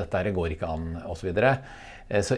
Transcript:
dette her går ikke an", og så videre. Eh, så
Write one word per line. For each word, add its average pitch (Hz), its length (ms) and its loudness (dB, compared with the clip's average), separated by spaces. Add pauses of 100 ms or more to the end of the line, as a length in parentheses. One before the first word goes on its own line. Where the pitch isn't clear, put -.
dette 92 160 0
her 92 160 0
går 82 160 2
ikke 82 160 -4
an", 80 160 -2 (240)
og 85 80 -4
så 92 140 -4
videre. 113 240 6 (560)
Eh, 104 120 4
så 127 160 2